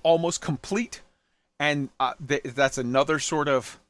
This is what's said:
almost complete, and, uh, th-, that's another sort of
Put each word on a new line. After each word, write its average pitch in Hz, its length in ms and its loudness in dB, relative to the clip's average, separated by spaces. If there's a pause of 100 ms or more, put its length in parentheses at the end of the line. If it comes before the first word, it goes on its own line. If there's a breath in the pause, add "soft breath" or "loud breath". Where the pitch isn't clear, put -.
almost 165 360 2
complete, - 640 -4 (580)
and, 143 300 0 (100)
uh, 131 140 0 (120)
th-, 143 180 0
that's 135 340 2
another 135 420 2
sort 147 300 -2
of 127 280 0 (120)